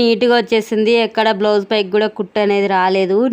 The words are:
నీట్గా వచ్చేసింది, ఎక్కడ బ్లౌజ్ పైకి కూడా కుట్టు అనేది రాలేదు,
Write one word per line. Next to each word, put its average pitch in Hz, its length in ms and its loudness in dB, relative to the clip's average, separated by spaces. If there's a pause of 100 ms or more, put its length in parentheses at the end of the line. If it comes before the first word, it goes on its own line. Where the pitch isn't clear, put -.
నీట్గా 233 400 2
వచ్చేసింది, 220 520 -2 (140)
ఎక్కడ 220 220 0 (120)
బ్లౌజ్ 208 320 0
పైకి 202 240 -2
కూడా 214 120 0 (100)
కుట్టు 202 260 -6
అనేది 202 320 0
రాలేదు, 190 420 0 (140)